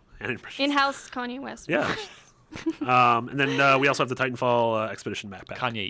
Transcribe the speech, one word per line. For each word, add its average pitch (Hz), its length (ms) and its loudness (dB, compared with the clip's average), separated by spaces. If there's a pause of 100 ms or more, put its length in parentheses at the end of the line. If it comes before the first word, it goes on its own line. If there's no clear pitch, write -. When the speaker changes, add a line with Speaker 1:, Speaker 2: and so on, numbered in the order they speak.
(200)
Speaker 1:
and 107 120 -6
impressionist. 277 400 -4
Speaker 2:
In-house 277 380 0
Kanye 247 320 -10
West. - 280 -12
Speaker 1:
Yeah. - 320 -2
<laughs> 403 40 -12 (760)
Um, 120 480 4
and 139 100 -4
then, 135 220 2
uh, 135 160 6
we 135 120 4
also 135 120 2
have 127 80 0
the 127 60 -4
Titanfall, 120 720 2
uh, 101 40 -8
Expedition 101 380 -8
backpack. 92 280 -12
Speaker 3:
Kanye 113 320 -4